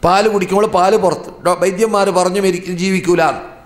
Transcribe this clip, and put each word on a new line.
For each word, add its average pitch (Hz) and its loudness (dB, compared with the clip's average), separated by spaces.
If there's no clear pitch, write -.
പാല് 196 2
കുടിക്കുമ്പോൾ 202 0
പാല് 196 2
പുറത്ത്. - -2
ഡോ-, 175 2
വൈദ്യന്മാർ 202 0
പറഞ്ഞു 180 0
മരിക്കും, 180 -2
ജീവിക്കൂല. 180 0